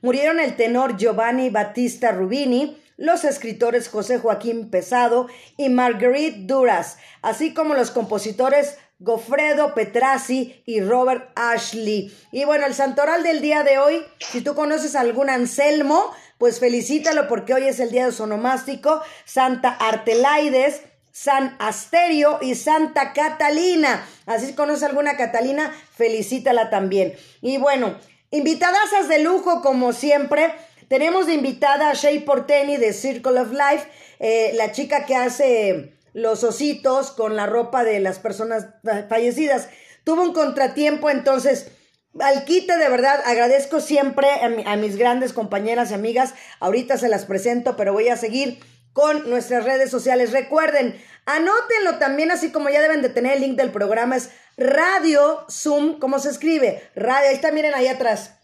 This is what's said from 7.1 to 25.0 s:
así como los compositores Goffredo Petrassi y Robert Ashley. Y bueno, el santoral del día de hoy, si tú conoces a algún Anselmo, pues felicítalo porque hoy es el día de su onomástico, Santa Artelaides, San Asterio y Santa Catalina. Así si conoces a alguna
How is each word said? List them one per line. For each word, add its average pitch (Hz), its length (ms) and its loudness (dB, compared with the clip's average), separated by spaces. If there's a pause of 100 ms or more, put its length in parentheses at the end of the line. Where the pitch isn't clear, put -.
así 302 320 -2
como 311 180 0
los 247 160 2
compositores 240 880 0 (200)
Goffredo 285 760 0
Petrassi 247 920 -2
y 226 140 -2
Robert 254 560 0
Ashley. 220 840 -4 (140)
Y 277 140 -2
bueno, 294 200 2
el 269 80 -2
santoral 285 500 0
del 320 180 0
día 302 220 2
de 277 140 4
hoy, 302 240 2 (300)
si 247 80 -6
tú 285 160 -4
conoces 302 400 -2
a 277 60 0
algún 247 280 0
Anselmo, 285 840 2 (220)
pues 233 240 2
felicítalo 285 680 0
porque 233 260 -2
hoy 269 140 2
es 262 140 -2
el 240 100 -2
día 247 140 0
de 240 80 -2
su 226 100 -8
onomástico, 254 800 -2 (240)
Santa 254 440 0
Artelaides, 254 1120 0 (320)
San 269 480 -2
Asterio 302 840 2
y 254 140 -2
Santa 302 560 0
Catalina. 311 960 0 (180)
Así 226 200 -2
si 269 80 -10
conoces 294 300 -2
a 294 40 0
alguna 285 300 -2